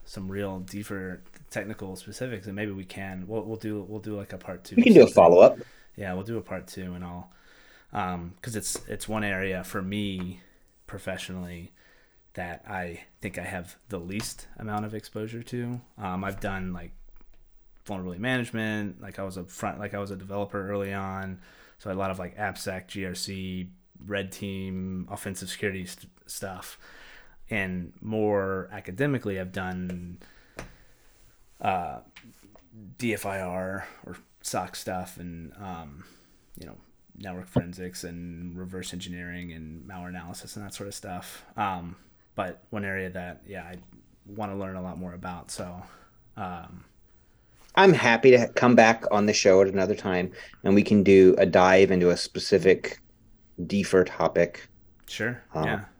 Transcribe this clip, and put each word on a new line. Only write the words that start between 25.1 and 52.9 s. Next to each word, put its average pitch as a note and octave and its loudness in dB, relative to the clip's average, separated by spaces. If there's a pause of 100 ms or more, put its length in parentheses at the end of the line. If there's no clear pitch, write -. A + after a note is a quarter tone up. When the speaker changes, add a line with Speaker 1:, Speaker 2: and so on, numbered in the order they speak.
Speaker 1:
offensive F#2+ -10
security F#2+ -6
st-, - -16 (180)
stuff, - -12 (720)
and F#2 -4
more G2+ -2
academically, G#2 -4
I've F#2 -8
done, F2+ -8 (1400)
uh, F2 -2 (960)
D A#2 -2
F G#2 -6
I G2 -6
R F#2 -6 (180)
or F2 -14 (260)
soc F#2+ -6
stuff, F#2 -8
and, E2 -12
um, E2 -14 (540)
you E2 -14
know, G#1 -18 (420)
network F#2 -12
forensics F2+ -6
and F2 -12
reverse F#2 -12
engineering F2 -12
and D#2+ -16
malware F2+ -14
analysis F2+ -14
and G#2 -12
that G2 -14
sort G2+ -12
of G2+ -12
stuff. - -12 (120)
Um, F2+ -4 (400)
but F2+ -6
one G2+ -6
area F#2+ -4
that, F2+ -10
yeah, F#2+ -14
I F2+ -16 (500)
wanna G2+ -8
learn F#2+ -8
a F2+ -8
lot F2 -10
more F2+ -10
about. F2+ -12
So, F2+ -12 (540)
um, F2+ -12 (920)
Speaker 2:
I'm F#3+ 10
happy B2 8
to A#2+ 8
come B2 6
back A2+ 8
on G#2 4
the G#2+ 4
show F#2+ 8
at G2 8
another F#2+ 2
time, F#2 0 (320)
and G2 6
we G2+ 8
can G2+ 6
do F#2+ 12
a F#2+ 6
dive F#2 8
into F2+ 6
a F2 4
specific - 2 (680)